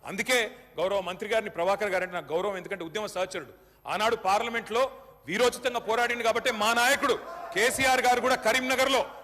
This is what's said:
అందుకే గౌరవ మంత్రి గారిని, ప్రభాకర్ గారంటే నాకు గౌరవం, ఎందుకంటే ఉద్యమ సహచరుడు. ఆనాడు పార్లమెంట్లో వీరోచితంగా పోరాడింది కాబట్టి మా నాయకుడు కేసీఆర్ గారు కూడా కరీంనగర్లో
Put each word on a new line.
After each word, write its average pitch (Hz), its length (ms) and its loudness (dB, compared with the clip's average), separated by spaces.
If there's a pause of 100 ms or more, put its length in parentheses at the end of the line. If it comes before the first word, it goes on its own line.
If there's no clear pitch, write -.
అందుకే 220 460 -2 (280)
గౌరవ 190 220 0
మంత్రి 185 280 -8
గారిని, 214 200 -2
ప్రభాకర్ 196 400 0
గారంటే 180 240 -2
నాకు 156 200 -8
గౌరవం, 190 240 -2
ఎందుకంటే 180 260 -8
ఉద్యమ 208 220 -6
సహచరుడు. 185 680 -8 (160)
ఆనాడు 208 280 0
పార్లమెంట్లో 226 760 0 (340)
వీరోచితంగా 240 540 0
పోరాడింది 240 440 0
కాబట్టి 226 280 2
మా 220 220 2
నాయకుడు 254 460 2 (340)
కేసీఆర్ 254 480 2
గారు 247 200 4
కూడా 254 140 4
కరీంనగర్లో 254 720 2 (180)